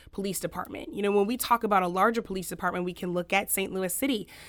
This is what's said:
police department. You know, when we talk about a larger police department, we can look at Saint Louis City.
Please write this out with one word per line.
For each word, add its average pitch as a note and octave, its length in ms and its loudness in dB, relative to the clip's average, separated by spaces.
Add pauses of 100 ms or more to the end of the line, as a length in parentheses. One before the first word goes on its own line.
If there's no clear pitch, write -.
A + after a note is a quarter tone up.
(100)
police G3 300 -6
department. - 520 -8
You G3+ 100 -4
know, G3+ 100 2
when G3+ 140 6
we B3 100 0
talk A#3 260 2
about G3+ 220 4
a F3+ 40 0
larger G#3 320 4
police F#3+ 280 -6
department, F3+ 360 -2
we F3+ 80 -2
can F3+ 200 -4
look F3 200 -2
at G3 200 2
Saint F#3+ 200 -2
Louis F#3 220 -2
City. C4+ 320 0 (220)